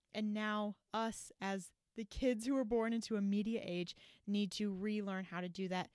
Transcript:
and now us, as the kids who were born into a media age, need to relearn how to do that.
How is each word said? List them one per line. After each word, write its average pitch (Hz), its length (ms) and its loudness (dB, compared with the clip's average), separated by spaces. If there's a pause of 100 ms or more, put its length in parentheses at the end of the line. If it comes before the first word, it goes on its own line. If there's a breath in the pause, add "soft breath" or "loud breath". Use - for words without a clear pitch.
(140)
and 214 200 0
now 214 420 0 (180)
us, 226 380 -2 (100)
as 196 300 -2 (240)
the 226 80 -6
kids 233 420 2
who 277 80 2
were 269 120 4
born 226 280 2
into 226 220 0
a 202 60 2
media 208 420 2
age, 175 320 -2 (320 loud breath)
need 202 240 2
to 208 220 0
relearn 196 500 -2
how 175 180 -6
to 180 80 -2
do 185 200 -4
that. 185 260 0